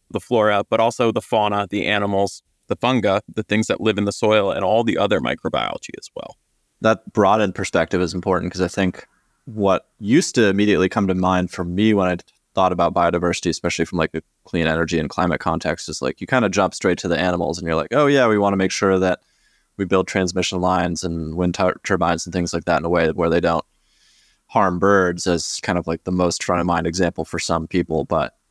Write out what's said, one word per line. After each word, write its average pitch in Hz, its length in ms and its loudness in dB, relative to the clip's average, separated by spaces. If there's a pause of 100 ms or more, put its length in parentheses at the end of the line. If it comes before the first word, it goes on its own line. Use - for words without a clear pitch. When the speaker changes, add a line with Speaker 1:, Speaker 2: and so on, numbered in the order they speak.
(100)
Speaker 1:
the 104 100 -4
flora, 107 480 2
but 113 120 0
also 117 320 2
the 113 80 -2
fauna, 104 480 0
the 101 180 -2
animals, 101 560 0 (260)
the - 80 -4
fungi, 104 520 2
the - 140 -6
things 107 240 0
that - 140 -2
live 104 180 0
in 101 80 0
the 101 60 -2
soil, 107 380 2
and 98 140 -2
all 110 200 2
the 113 120 0
other 98 240 0
microbiology 60 800 -4
as - 180 -18
well. - 200 -14 (440)
Speaker 2:
That - 320 0
broadened 104 420 4
perspective 90 460 -2
is 87 140 -2
important 92 380 -2
'cause 90 80 -8
I 90 80 2
think - 380 -2 (380)
what 101 440 0 (100)
used 113 380 0
to 113 100 4
immediately 95 420 4
come 101 180 0
to 95 80 0
mind 92 360 0
for 87 140 -8
me 101 300 2
when 95 140 2
I 90 80 -2 (380)
thought 92 180 2
about 87 220 0
biodiversity, 87 560 0
especially 85 340 -4
from, 87 140 -4
like, 80 160 0
a 80 80 -6 (220)
clean 85 220 -2
energy 82 320 0
and 78 120 -2
climate 87 300 0
context, 82 480 -4
is, 78 120 -10
like, - 200 -4
you 95 60 -8
kinda 120 220 2
jump 92 240 0
straight 90 260 0
to 95 100 -6
the 82 100 2
animals 87 400 0
and 85 80 -8
you're 80 100 0
like, 76 160 -2
"Oh, 143 140 2
yeah, 139 200 4
we 107 120 4
wanna 101 180 2
make 95 140 2
sure 95 280 2
that 92 220 0 (560)
we 101 80 -4
build 92 220 2
transmission 92 540 -2
lines 90 440 0
and 82 320 -6
wind 90 180 0
tur-, 92 280 -2
turbines 85 420 0
and 87 80 -12
things 87 220 -2
like 85 100 -6
that 82 140 0
in 78 60 -4
a 85 40 -4
way 85 220 2
where 85 180 -2
they 85 120 2
don't 82 240 0 (840)
harm 92 320 0
birds," 92 480 2
as 85 360 -2
kind 87 160 -2
of, 82 80 -4
like, 82 180 -6
the 92 80 -4
most 90 320 0
front 90 160 0
of 85 60 -2
mind 85 200 0
example 85 380 -2
for - 160 -6
some 80 260 -2
people. 80 380 -2
But 78 320 -2 (140)